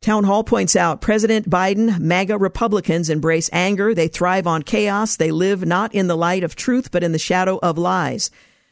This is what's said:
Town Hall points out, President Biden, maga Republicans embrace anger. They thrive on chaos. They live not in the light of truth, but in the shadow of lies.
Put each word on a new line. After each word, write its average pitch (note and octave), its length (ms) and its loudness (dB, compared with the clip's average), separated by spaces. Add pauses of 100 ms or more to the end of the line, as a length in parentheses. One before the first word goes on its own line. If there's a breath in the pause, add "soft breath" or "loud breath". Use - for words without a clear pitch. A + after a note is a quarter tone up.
Town G#3+ 220 2
Hall G3+ 220 2
points G3 320 0
out, E3+ 240 2
President A3 500 0
Biden, G3 480 2
maga F3+ 400 0
Republicans F3+ 720 0
embrace D#3+ 420 0
anger. G3 400 0
They E3+ 140 0
thrive F3+ 400 0
on D#3+ 160 -2
chaos. G#3 540 -2
They D#3+ 160 0
live F#3 340 0
not F#3 260 0
in G3 140 0
the F3 100 0
light F3 280 0
of D#3+ 100 -6
truth, B3+ 380 -2
but F3 100 0
in E3+ 80 0
the D#3+ 80 0
shadow F#3 420 0
of E3+ 160 0
lies. F3 540 -2 (420 soft breath)